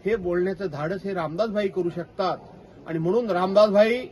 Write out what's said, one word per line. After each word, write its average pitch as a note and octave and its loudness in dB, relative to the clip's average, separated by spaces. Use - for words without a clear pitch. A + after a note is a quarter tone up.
हे A3 2
बोलण्याचं F3+ -2
धाडस D#3 -4
हे G3 -4
रामदास E3+ -2
भाई G3+ -2
करू F3 -2
शकतात. E3+ -4
आणि D#3+ -4
म्हणून G3+ 0
रामदास F#3+ 4
भाई A3 4